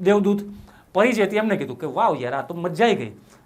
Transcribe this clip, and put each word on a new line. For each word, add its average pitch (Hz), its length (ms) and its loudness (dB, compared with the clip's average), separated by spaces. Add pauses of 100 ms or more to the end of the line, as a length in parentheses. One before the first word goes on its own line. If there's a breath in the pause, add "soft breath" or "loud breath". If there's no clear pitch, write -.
દેવદૂત 202 400 4 (540 loud breath)
પરી 226 180 4
જે 214 120 2
હતી 202 120 0
એમને 214 200 0
કીધું 127 220 -6
કે, - 80 -8
"વાવ 165 340 0
યાર, 123 140 -4
આ 139 80 -4
તો 175 120 -10
મજા 170 300 -2
આવી 233 100 4
ગઈ, 110 220 -8 (300 soft breath)